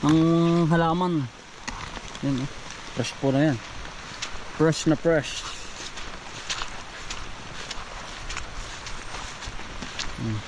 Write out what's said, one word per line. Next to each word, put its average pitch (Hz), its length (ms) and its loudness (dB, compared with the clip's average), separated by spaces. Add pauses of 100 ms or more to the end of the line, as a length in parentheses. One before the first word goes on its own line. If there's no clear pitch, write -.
ng 156 120 8 (480)
halaman. 165 560 4 (1000)
Yan, 135 180 2
oh. 139 80 -2 (460)
Fresh - 240 0
po 135 100 4
na 143 220 6
yan. 113 60 0 (1000)
Fresh 156 320 6
na 156 80 8
fresh. - 480 2 (4000)
Hmm. 110 320 -2